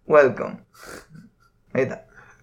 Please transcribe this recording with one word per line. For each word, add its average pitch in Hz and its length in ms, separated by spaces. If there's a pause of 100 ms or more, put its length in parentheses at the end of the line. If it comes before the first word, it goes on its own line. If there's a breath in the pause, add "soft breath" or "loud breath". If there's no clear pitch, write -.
welcome". 143 580 (1080 loud breath)
Ahí 131 100
está. - 220 (380 soft breath)